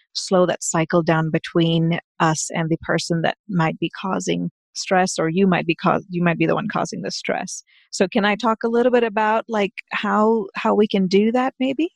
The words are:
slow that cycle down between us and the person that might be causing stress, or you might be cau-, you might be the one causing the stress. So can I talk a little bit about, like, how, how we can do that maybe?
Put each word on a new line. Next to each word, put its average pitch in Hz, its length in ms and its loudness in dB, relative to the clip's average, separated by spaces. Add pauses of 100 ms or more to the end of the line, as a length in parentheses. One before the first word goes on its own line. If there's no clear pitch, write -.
(140)
slow 180 320 2
that - 160 -4
cycle 170 400 0
down 160 280 2
between 165 720 0 (200)
us 160 340 0
and 165 160 -2
the 160 80 0
person 170 440 -2
that - 140 -2 (120)
might 165 300 -2
be 165 120 -4 (100)
causing 175 500 -4 (240)
stress, 185 440 0
or 165 100 0
you 185 180 2
might 175 200 2
be 165 80 -2
cau-, 165 340 0
you 175 140 -4
might 170 160 0
be 165 80 2
the - 80 0
one 165 180 -2
causing - 300 -4
the - 80 -6
stress. - 520 -8 (280)
So 190 180 0
can 196 160 0
I 208 120 2
talk 220 280 -2
a 240 40 -2
little 233 240 2
bit 240 120 4
about, 220 440 0
like, 208 240 -2 (200)
how, 214 600 2
how 214 200 0
we 208 140 4
can 190 180 0
do 202 260 4
that 254 280 0
maybe? 269 360 -2